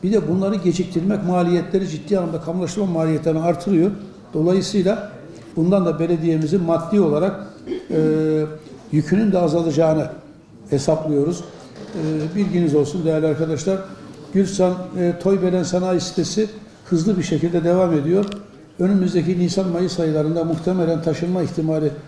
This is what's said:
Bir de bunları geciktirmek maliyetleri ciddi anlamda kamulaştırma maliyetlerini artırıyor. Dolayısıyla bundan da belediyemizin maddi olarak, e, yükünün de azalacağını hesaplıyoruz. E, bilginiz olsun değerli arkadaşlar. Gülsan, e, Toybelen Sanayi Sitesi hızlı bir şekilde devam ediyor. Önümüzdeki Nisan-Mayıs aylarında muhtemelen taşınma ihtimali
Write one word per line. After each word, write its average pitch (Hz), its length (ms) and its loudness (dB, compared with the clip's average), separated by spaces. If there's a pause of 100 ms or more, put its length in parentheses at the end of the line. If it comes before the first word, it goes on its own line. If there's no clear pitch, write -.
Bir 190 100 0
de 180 140 2
bunları 190 280 0
geciktirmek 180 680 0
maliyetleri 175 640 0
ciddi 156 300 -2
anlamda 165 220 -4
kamulaştırma 180 460 -4
maliyetlerini 160 520 0
artırıyor. 175 520 2 (420)
Dolayısıyla 185 760 0 (440)
bundan 180 300 4
da 160 140 0
belediyemizin 165 640 2
maddi 165 380 2
olarak, 170 460 0 (440)
e, - 80 2 (920)
yükünün 185 400 2
de 185 60 4
azalacağını 160 720 2 (600)
hesaplıyoruz. 147 760 0 (520)
E, 156 400 -4
bilginiz 175 400 2
olsun 151 300 0
değerli 156 220 2
arkadaşlar. 160 500 0 (560)
Gülsan, 185 400 2 (260)
e, 175 200 0
Toybelen 185 440 2
Sanayi 180 380 0
Sitesi 208 460 -2 (380)
hızlı 180 320 2
bir 160 60 -2
şekilde 165 400 0
devam 175 300 4
ediyor. 165 320 2 (540)
Önümüzdeki 180 600 2
Nisan-Mayıs 180 600 0
aylarında 160 440 0
muhtemelen 165 580 0
taşınma 175 400 -2
ihtimali 156 500 -2 (160)